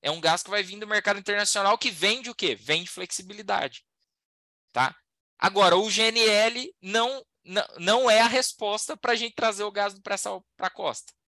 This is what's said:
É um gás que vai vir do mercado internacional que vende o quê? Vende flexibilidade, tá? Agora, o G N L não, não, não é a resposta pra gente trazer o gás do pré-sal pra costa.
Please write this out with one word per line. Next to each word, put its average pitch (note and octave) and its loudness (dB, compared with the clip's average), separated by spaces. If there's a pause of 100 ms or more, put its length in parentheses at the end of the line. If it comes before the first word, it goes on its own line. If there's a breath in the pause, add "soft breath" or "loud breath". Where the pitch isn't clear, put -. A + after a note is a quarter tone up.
É D3 0
um E3 -6
gás E3 2
que - -12
vai G3+ -2
vir F#3+ -12
do G#3+ -10
mercado G3+ 0
internacional G3+ 2
que B3 -4
vende G#3+ -2
o A#3+ -14
quê? D3+ -2
Vende E3 -4
flexibilidade, F#3+ -6 (880)
tá? B2+ 0 (420)
Agora, F#3+ 4
o A3 2
G G#3 2
N A3+ 2
L A3+ 2
não, A3+ -2 (220)
não, F#3 -6 (100)
não A3+ 2
é A3 6
a A#3 6
resposta A3 -2
pra A#3+ -2
gente A3+ -6
trazer G#3 -2
o G#3 -6
gás G3+ -2
do G3 -20
pré-sal G3 -6 (100)
pra F#3 -4
costa. - -8 (200)